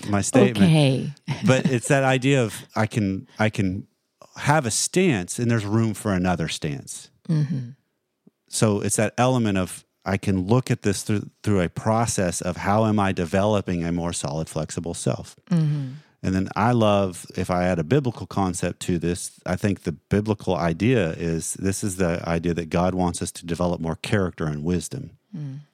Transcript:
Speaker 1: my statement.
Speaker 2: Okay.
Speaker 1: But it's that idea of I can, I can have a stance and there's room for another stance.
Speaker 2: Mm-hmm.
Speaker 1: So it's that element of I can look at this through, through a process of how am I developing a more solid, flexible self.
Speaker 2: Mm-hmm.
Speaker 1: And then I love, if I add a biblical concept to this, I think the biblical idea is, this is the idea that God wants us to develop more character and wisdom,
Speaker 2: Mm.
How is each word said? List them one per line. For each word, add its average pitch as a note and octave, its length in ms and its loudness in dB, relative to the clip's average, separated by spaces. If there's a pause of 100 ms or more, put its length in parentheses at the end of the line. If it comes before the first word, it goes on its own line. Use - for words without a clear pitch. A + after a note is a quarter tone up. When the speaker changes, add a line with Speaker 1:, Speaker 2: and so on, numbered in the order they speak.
(100)
Speaker 1:
my G2+ 100 2
statement. B2+ 460 4
Speaker 2:
Okay. D3 460 4 (340)
Speaker 1:
But C3 240 6
it's B2 180 0
that C#3 160 4
idea C3 400 4
of G#2 100 -2 (220)
I A2 100 2
can, G2 400 0 (120)
I G#2+ 120 4
can G2 360 -2 (500)
have D3 300 2
a A2 40 -2
stance C#3 720 0
and A#2+ 100 2
there's A#2 140 2
room A2 300 2
for G#2 180 -2
another F2+ 340 0
stance. - 640 -8 (180)
Speaker 2:
Mm-hmm. D3 420 -2 (800)
Speaker 1:
So G#2 320 2
it's - 160 -2
that G#2+ 220 0
element A#2+ 400 2
of - 260 -4 (200)
I F#2+ 140 0
can F#2+ 280 0
look A#2+ 240 2
at B2 120 -2
this G2+ 200 -2
through, - 280 -4 (120)
through G2+ 200 2
a E2+ 60 0
process A2 720 0
of F2 180 -4
how G#2+ 280 2
am G#2+ 140 2
I F#2+ 120 0
developing F#2+ 720 0
a E2 60 -2
more E2+ 220 -2
solid, D#2 360 -4
flexible E2+ 460 -6
self. - 400 -4 (160)
Speaker 2:
Mm-hmm. D3+ 360 0 (360)
Speaker 1:
And F#2+ 120 0
then F#2+ 220 0
I A2+ 160 2
love, G2+ 520 2 (120)
if F#2 140 -2
I F2+ 140 0
add F2+ 140 2
a D#2+ 60 0
biblical B2+ 420 0
concept F2+ 540 -2
to F2+ 180 -2
this, F2 480 -4
I F2+ 100 -2
think G2+ 260 -2
the E2+ 100 -4
biblical G2+ 640 -2
idea E2+ 560 2
is, E2 420 -4
this F#2+ 300 -4
is F#2 120 -4
the F2 320 0
idea E2+ 260 0
that E2 140 -4
God F2+ 260 0
wants F2+ 280 0
us E2+ 100 -6
to - 140 -14
develop F2 340 -2
more D#2+ 160 -4
character F2+ 500 -2
and D2+ 180 -4
wisdom, F2+ 460 -4 (260)
Speaker 2:
Mm. C#3+ 240 -10 (140)